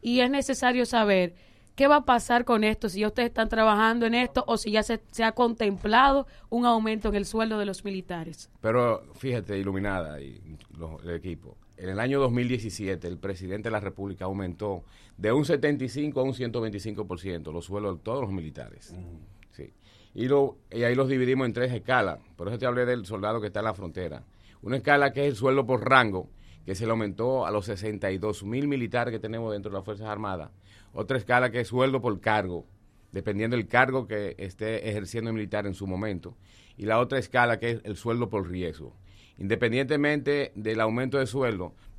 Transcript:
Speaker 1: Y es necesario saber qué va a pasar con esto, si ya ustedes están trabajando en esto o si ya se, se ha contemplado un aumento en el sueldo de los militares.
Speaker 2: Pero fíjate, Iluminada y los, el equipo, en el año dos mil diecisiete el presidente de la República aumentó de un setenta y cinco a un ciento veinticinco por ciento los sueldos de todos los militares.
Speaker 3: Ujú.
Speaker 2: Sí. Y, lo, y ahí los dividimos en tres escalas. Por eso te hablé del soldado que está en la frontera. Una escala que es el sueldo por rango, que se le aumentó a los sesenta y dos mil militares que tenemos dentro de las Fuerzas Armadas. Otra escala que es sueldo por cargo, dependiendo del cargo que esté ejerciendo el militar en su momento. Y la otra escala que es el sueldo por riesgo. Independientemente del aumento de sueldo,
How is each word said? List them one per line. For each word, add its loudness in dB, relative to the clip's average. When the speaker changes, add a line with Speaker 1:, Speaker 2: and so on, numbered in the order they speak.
Speaker 1:
Y 2
es 6
necesario 2
saber 4
qué 6
va 8
a 2
pasar 4
con 4
esto, 2
si -6
ya 2
ustedes 0
están 0
trabajando 6
en 2
esto 2
o 2
si -2
ya 4
se, -2
se 0
ha 4
contemplado 4
un 2
aumento 2
en 0
el 0
sueldo 0
de 0
los -6
militares. -8
Speaker 2:
Pero 2
fíjate, -4
Iluminada -2
y -16
los, -12
el -6
equipo, -10
en -10
el -4
año 0
dos 2
mil 0
diecisiete -4
el -6
presidente -8
de -4
la -2
República -8
aumentó -6
de 0
un 2
setenta 0
y -4
cinco -4
a 2
un 0
ciento -4
veinticinco -6
por -8
ciento -8
los -8
sueldos -4
de -18
todos -4
los -4
militares. -10
Speaker 3:
Ujú. -14
Speaker 2:
Sí. -18
Y, -4
lo, 4
y -2
ahí 4
los 2
dividimos 2
en -2
tres 0
escalas. 0
Por -6
eso -6
te -2
hablé 2
del 0
soldado -2
que -4
está -4
en -2
la 0
frontera. -8
Una -4
escala 4
que -4
es 2
el -4
sueldo 4
por 0
rango, 4
que -4
se -4
le 0
aumentó 0
a -2
los 0
sesenta -4
y -2
dos -4
mil -2
militares -2
que -6
tenemos -6
dentro -6
de -6
las -8
Fuerzas -8
Armadas. -6
Otra -2
escala 4
que -2
es -2
sueldo 2
por -2
cargo, 0
dependiendo -2
del -2
cargo 2
que -6
esté -6
ejerciendo -4
el -2
militar -4
en -4
su -8
momento. -6
Y -8
la 4
otra 2
escala 2
que -2
es -4
el -8
sueldo -2
por -4
riesgo. -8
Independientemente 0
del -2
aumento 0
de 0
sueldo, -2